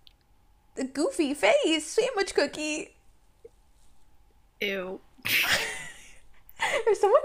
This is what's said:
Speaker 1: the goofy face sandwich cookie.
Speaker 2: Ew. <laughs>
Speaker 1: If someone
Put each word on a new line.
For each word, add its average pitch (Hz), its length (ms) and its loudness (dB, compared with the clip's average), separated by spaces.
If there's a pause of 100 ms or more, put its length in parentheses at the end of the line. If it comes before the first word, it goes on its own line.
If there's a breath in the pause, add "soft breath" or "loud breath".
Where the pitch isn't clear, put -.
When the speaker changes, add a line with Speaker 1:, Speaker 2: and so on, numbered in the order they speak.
(760)
Speaker 1:
the 269 100 -6
goofy 294 480 -2
face 339 540 2
sandwich 415 480 0
cookie. 302 600 -2 (1700)
Speaker 2:
Ew. 196 400 -6 (240)
<laughs> - 60 -2 (1300 loud breath)
Speaker 1:
If 453 380 0
someone 427 260 6